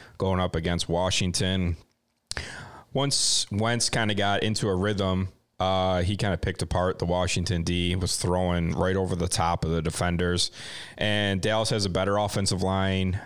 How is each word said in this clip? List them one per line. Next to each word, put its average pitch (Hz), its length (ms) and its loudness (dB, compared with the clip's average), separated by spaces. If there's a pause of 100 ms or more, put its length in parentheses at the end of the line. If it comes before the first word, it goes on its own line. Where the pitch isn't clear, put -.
(180)
going 95 220 0
up 90 160 -2
against 85 320 -2
Washington. 92 920 0 (1160)
Once - 580 2
Wentz 113 380 2
kinda 107 260 2
got 101 260 2
into 107 280 0
a 95 60 2
rhythm, 95 520 2 (320)
uh, 92 420 2
he 92 140 0
kinda 95 220 0
picked - 240 -4
apart 90 360 0
the - 80 -4
Washington 90 580 0
D, 87 340 0
was 90 180 -2
throwing 87 560 0
right 92 240 0
over 95 180 0
the 85 140 -2
top 87 380 0
of 82 60 0
the 82 100 0
defenders. 87 680 0 (480)
And 104 440 0
Dallas 110 300 2
has 110 140 0
a 98 40 -2
better 95 280 2
offensive 98 460 0
line, 95 640 0